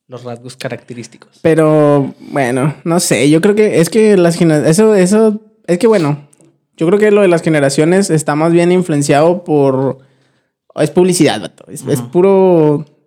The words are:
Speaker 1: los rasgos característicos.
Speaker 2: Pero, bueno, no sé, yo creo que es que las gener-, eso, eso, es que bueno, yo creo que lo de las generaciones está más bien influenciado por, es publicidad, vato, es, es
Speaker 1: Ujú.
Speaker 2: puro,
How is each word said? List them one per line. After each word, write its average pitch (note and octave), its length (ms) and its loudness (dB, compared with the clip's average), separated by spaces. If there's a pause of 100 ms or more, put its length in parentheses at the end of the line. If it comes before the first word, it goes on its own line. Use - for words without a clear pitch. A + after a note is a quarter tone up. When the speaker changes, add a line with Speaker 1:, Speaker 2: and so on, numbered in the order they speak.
Speaker 1:
los B2 160 -18
rasgos B2 320 -16
característicos. - 880 -16
Speaker 2:
Pero, D3+ 680 2 (200)
bueno, C3+ 420 -4 (100)
no E3+ 160 -2
sé, C#3 300 0
yo D#3+ 100 2
creo G3+ 140 0
que G3+ 280 0
es E3 100 -2
que G#3+ 260 2
las E3+ 180 2
gener-, D#3 300 0
eso, G#3+ 300 2
eso, G#3+ 440 0 (280)
es F3 100 -2
que A#3+ 80 0
bueno, D#3 420 0 (480)
yo E3 120 -4
creo G3 100 2
que G#3+ 140 2
lo G#3 100 4
de G3 60 2
las E3+ 160 0
generaciones D#3 680 0
está D#3 240 -2
más D#3 180 0
bien F3 200 2
influenciado E3 720 0
por, C3+ 560 -2 (720)
es D3+ 160 -2
publicidad, E3 500 0
vato, - 300 -16
es, - 160 -18
es C#3 140 -2
Speaker 1:
Ujú. A#2+ 100 -10
Speaker 2:
puro, F3 760 2 (220)